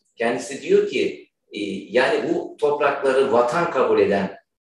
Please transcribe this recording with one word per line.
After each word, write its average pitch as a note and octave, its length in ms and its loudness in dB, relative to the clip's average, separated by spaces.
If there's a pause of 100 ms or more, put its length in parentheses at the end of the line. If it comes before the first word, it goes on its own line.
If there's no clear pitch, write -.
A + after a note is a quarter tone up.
(160)
Kendisi B2+ 460 -4
diyor F#3+ 260 2
ki, - 400 -4 (240)
e, - 80 -8 (300)
yani B2+ 380 0
bu - 280 -4
toprakları C#3 760 0
vatan C#3+ 380 2
kabul A2 300 2
eden F#2+ 360 0 (280)